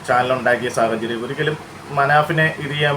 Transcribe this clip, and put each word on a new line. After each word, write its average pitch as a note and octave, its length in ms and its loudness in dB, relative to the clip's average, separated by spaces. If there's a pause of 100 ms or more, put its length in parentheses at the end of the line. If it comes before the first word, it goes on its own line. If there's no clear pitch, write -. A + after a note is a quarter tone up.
ചാനൽ B2 300 2
ഉണ്ടാക്കിയ A#2+ 400 0
സാഹചര്യം A2+ 480 0
ഒരിക്കലും D3+ 300 -2 (420)
മനാഫിനെ D3+ 500 4 (160)
ഇത് C#3+ 120 -6
ചെയ്യാൻ D3 220 2